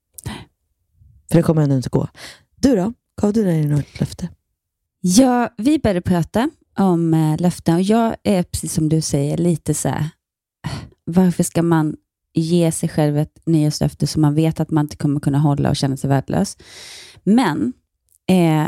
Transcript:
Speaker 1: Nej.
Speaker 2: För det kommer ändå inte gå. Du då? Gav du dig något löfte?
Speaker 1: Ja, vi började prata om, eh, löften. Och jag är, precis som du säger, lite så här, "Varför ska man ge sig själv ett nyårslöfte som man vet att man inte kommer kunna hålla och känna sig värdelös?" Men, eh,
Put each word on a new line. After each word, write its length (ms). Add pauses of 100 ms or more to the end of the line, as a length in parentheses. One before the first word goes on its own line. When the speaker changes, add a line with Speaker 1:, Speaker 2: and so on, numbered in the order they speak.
(260)
Speaker 1:
Nej. 220 (840)
Speaker 2:
För 80
det 60
kommer 180
ändå 140
inte 140
gå. 180 (480)
Du 200
då? 180 (280)
Gav 120
du 100
dig 220
något 340
löfte? 300 (720)
Speaker 1:
Ja, 560
vi 220
började 220
prata 480 (280)
om, 360
eh, 260
löften. 360
Och 60
jag 420
är, 200
precis 300
som 160
du 120
säger, 360
lite 360
så 160
här, 200 (960)
"Varför 380
ska 180
man 340 (380)
ge 380
sig 180
själv 280
ett 280
nyårslöfte 640
som 140
man 140
vet 240
att 120
man 140
inte 120
kommer 220
kunna 200
hålla 300
och 60
känna 220
sig 120
värdelös?" 480 (640)
Men, 500 (540)
eh, 400